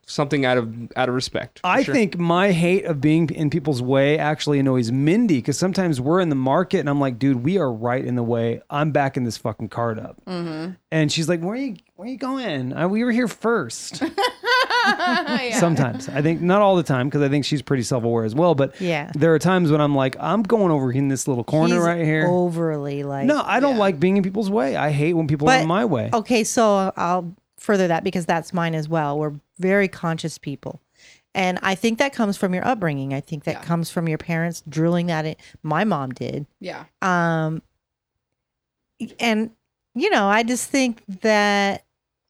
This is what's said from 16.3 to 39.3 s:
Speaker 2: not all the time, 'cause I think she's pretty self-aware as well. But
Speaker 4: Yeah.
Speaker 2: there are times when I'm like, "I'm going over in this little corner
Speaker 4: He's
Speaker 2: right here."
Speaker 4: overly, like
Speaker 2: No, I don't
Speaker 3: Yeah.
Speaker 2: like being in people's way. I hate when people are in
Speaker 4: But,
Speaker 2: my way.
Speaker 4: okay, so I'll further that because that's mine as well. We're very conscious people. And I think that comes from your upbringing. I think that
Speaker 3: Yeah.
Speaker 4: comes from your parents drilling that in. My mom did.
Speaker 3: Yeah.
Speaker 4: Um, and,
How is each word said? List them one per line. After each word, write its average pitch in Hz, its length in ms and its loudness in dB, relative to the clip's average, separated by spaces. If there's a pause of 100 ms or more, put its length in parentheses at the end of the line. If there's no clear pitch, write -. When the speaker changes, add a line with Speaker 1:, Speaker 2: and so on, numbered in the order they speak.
Speaker 2:
not 185 200 4
all 196 140 6
the 170 80 2
time, 135 260 0
'cause 143 120 0
I 139 80 2
think 139 160 0
she's 147 160 -2
pretty 131 220 0
self-aware 117 420 0
as 110 100 -2
well. 165 200 4
But 135 260 0
Speaker 4:
Yeah. 165 340 -2
Speaker 2:
there 165 180 4
are 156 60 4
times 175 320 4
when 151 100 4
I'm 147 140 2
like, 135 240 0
"I'm 202 240 0
going 196 280 2
over 135 200 2
in 139 160 0
this 135 200 -2
little 120 160 0
corner 165 320 2
Speaker 4:
He's 175 80 2
Speaker 2:
right 170 200 0
here." 156 240 2
Speaker 4:
overly, 160 760 -2
like 139 220 -4
Speaker 2:
No, 277 200 2
I 208 140 0
don't 277 160 2
Speaker 3:
Yeah. 220 40 0
Speaker 2:
like 196 200 2
being 185 180 2
in 196 60 2
people's 190 260 -4
way. 226 260 0
I 139 160 0
hate 147 220 0
when 165 140 0
people 147 220 2
are 262 80 6
in 254 60 2
Speaker 4:
But, 160 40 -2
Speaker 2:
my 196 180 0
way. 117 280 0
Speaker 4:
okay, 226 300 0
so 202 540 2
I'll 180 360 -2 (240)
further 190 320 2
that 165 140 0
because 180 220 -2
that's 165 280 -4
mine 165 220 0
as 151 140 -4
well. 151 300 0
We're 151 140 -2 (260)
very 190 280 2
conscious 165 500 -6
people. - 440 -12 (520)
And 185 280 -2
I 190 140 -2
think 226 240 -2
that 277 120 0
comes 202 240 0
from 185 180 0
your 180 140 -2
upbringing. 147 460 -2
I 139 80 -4
think 147 240 -10
that 160 100 -4
Speaker 3:
Yeah. - 60 -14
Speaker 4:
comes 170 280 -2
from 165 200 -4
your 156 80 -2
parents 165 500 -4
drilling 170 400 0
that 156 180 -2
in. 156 100 -6 (280)
My 156 220 0
mom 143 260 -2
did. 135 340 -8 (140)
Speaker 3:
Yeah. 165 260 -12 (160)
Speaker 4:
Um, 165 600 0 (1600)
and, 226 320 0 (440)